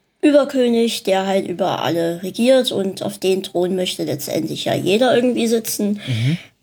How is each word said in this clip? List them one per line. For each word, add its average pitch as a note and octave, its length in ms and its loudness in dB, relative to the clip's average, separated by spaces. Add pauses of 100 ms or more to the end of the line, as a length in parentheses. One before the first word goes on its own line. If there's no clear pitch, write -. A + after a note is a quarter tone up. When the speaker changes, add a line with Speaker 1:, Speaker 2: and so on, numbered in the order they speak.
(200)
Speaker 1:
Überkönig, B3 840 4
der F#3+ 220 0
halt G3 220 0
über F3 340 -2
alle E3+ 400 -2
regiert A#3 480 2
und F#3+ 320 -4
auf G3+ 160 -6
den F#3+ 240 0
Thron F3+ 340 -2
möchte F3+ 280 -4
letztendlich - 640 -4
ja - 80 0
jeder A3+ 400 2
irgendwie A#3 320 0
sitzen. G#3+ 600 -2
Speaker 2:
Mhm. B2+ 320 0 (240)